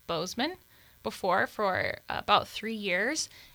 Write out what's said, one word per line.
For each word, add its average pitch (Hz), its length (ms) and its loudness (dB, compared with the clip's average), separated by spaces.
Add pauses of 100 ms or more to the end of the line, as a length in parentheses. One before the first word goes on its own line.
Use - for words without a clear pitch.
Bozeman 185 480 -2 (480)
before 196 460 2
for - 480 0 (120)
about - 380 2
three - 300 -6
years, 208 520 0 (260)